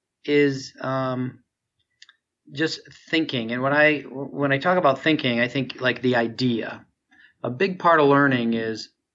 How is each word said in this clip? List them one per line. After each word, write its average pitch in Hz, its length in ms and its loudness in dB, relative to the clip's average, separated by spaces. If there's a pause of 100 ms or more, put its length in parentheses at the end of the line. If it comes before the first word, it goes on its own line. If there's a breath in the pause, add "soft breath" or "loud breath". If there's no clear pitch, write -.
(240)
is, 143 560 2
um, 131 600 -4 (1120)
just 156 280 -4 (300)
thinking. 131 400 -2
And 123 100 -4
when 135 120 -2
I, 151 300 4
when 139 500 -4
I 139 60 2
talk 180 200 0
about 139 240 2
thinking, 135 380 0
I 123 80 0
think, 131 320 -6
like, 123 200 -2
the 123 160 2
idea. 113 680 -2 (560 soft breath)
A 120 80 -6
big 185 280 -2
part 165 220 4
of 143 60 6
learning 135 480 4
is, 113 360 -6 (240)